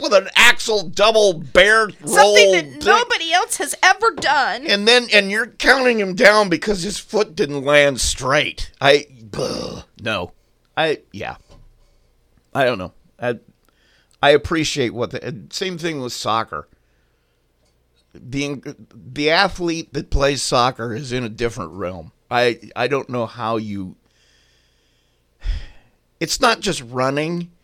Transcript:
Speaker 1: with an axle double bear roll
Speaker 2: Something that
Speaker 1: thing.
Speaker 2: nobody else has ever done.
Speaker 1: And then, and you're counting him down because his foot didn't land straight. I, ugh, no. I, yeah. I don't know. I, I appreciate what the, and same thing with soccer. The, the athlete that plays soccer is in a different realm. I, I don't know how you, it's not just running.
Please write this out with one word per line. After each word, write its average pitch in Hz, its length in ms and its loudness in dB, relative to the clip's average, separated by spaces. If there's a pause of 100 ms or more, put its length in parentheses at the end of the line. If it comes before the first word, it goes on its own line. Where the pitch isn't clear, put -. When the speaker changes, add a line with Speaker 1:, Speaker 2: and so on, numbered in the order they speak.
Speaker 1:
with 240 120 -2
an 190 220 4
axle 220 540 4
double 208 440 4
bear 190 520 4 (160)
roll 208 340 4
Speaker 2:
Something 202 160 8
that 165 140 2
Speaker 1:
thing. 143 200 -16
Speaker 2:
nobody 415 480 2
else 415 240 0
has 381 240 -6
ever 381 300 2
done. 269 560 -2
Speaker 1:
And 202 200 0
then, 240 240 6
and 196 200 2
you're 226 160 -4
counting 254 520 2
him 190 140 -2
down 202 360 4
because 175 340 -2
his 202 160 -8
foot 208 360 -4
didn't 143 300 -4
land 143 360 4
straight. 131 680 -2 (100)
I, 139 280 4 (280)
ugh, - 480 -8 (160)
no. 101 340 -6 (440)
I, 156 220 0 (120)
yeah. 80 260 -12 (1160)
I 135 120 0
don't 123 120 0
know. 90 160 -12 (260)
I, 123 200 -6 (840)
I 143 80 4
appreciate 147 640 0
what 113 160 -6
the, - 160 -10
and 104 260 -12
same 185 280 -8
thing 160 200 -8
with 123 140 -10
soccer. 107 540 -6 (1500)
The, 139 480 -8 (320)
the 147 380 -4
athlete 170 640 -4
that 160 180 -8
plays 139 320 0
soccer 123 500 -2
is 127 180 -10
in 127 120 -4
a 117 60 -8
different 110 420 -8
realm. 90 400 -10 (180)
I, 120 300 0 (160)
I 123 120 -2
don't 135 220 -6
know 123 160 -4
how 113 320 -6
you, 101 380 -8 (2250)
it's - 200 -6
not 233 200 0
just 160 220 -6
running. 143 680 -4 (120)